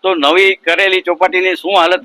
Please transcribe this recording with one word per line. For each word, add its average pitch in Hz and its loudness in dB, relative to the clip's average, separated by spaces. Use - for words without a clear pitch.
તો 190 -2
નવી 175 2
કરેલી 185 -2
ચોપાટીની 180 -2
શું 175 -6
હાલત 180 2